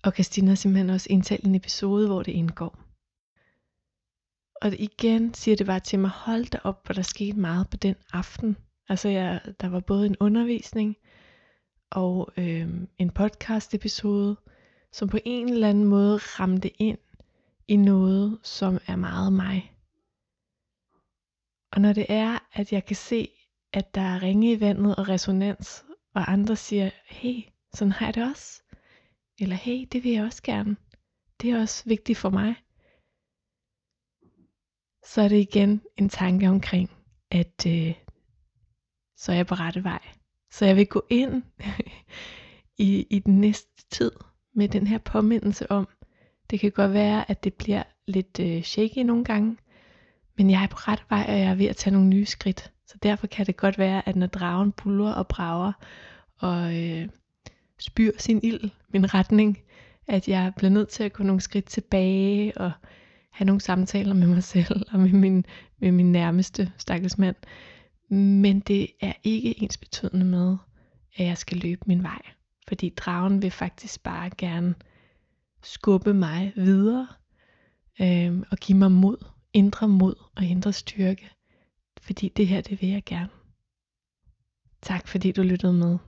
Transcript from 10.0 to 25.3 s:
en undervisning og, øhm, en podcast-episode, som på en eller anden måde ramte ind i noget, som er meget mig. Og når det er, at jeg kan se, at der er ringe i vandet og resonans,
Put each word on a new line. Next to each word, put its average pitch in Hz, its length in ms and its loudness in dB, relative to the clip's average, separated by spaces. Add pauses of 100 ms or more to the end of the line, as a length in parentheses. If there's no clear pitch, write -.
en 196 140 0
undervisning 214 760 -2 (920)
og, 185 460 -4
øhm, 170 500 -6 (100)
en 175 120 0
podcast-episode, 208 1300 -4 (540)
som 196 180 -6
på 214 160 -2
en 247 240 -4
eller 226 200 2
anden 208 160 4
måde 202 320 4
ramte 185 640 -4
ind 220 160 -2 (680)
i 208 80 2
noget, 196 680 4
som 185 440 -4
er 185 80 -6
meget 185 380 -2
mig. 190 420 -2 (2000)
Og 196 100 2
når 208 120 6
det 208 160 -2
er, 220 300 -2 (140)
at 202 200 -6
jeg 196 120 -4
kan 202 100 -6
se, - 340 -6 (440)
at - 220 -6
der 190 60 -2
er 185 220 -4
ringe 208 280 2
i 220 80 0
vandet 202 360 2
og 196 140 -4
resonans, 190 760 -4 (280)